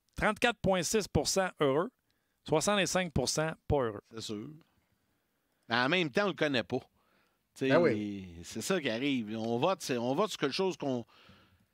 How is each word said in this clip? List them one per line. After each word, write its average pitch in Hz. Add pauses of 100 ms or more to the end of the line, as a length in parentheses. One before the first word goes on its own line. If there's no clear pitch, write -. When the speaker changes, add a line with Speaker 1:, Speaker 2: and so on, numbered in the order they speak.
(160)
Speaker 1:
trente-quatre 214
point 185
six 208
pour 143
cent 190 (100)
heureux, 151 (580)
soixante-cinq 185
pour 123
cent 156 (160)
pas 151
heureux. 110 (120)
Speaker 2:
C'est 113
sûr. 107 (1200)
Mais 117
en 123
même 170
temps, 202
on -
le 175
connaît 139
pas. 123 (760)
Tu 135
sais, -
Speaker 3:
Ben 143
oui. 104
Speaker 2:
c'est -
ça 190
qui 135
arrive. 117
On 113
vote, 180
c'est, 131
on 120
vote 196
sur -
quelque 139
chose 185
qu'on 127 (680)